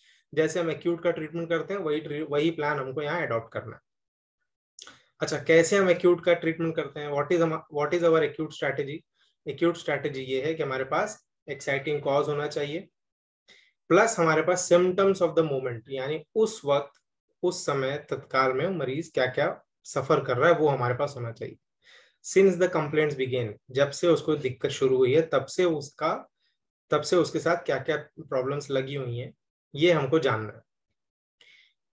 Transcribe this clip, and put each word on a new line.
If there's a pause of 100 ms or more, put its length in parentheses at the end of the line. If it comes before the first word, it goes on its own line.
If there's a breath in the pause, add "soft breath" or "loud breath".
(340 soft breath)
जैसे
हम
acute
का
ट्रीटमेंट
करते
हैं
वही
ट्री-,
वही
plan
हमको
यहाँ
adopt
करना
है। (1400 loud breath)
अच्छा,
कैसे
हम
acute
का
treatment
करते
हैं?
What
is
हम, (120)
what
is
our
acute
strategy? (500)
Acute
strategy
ये
है
कि
हमारे
पास (240)
exciting
cause
होना
चाहिए, (1000 soft breath)
plus
हमारे
पास
symptoms
of
the
moment,
यानी
उस
वक्त, (420)
उस
समय,
तत्काल
में
मरीज
क्या-क्या (200)
suffer
कर
रहा
है
वो
हमारे
पास
होना
चाहिए। (680 soft breath)
Since
the
complaints
began, (180)
जब
से
उसको
दिक्कत
शुरू
हुई
है
तब
से
उसका, (600)
तब
से
उसके
साथ
क्या-क्या (240)
problems
लगी
हुई
हैं, (400)
ये
हमको
जानना
है। (1300 soft breath)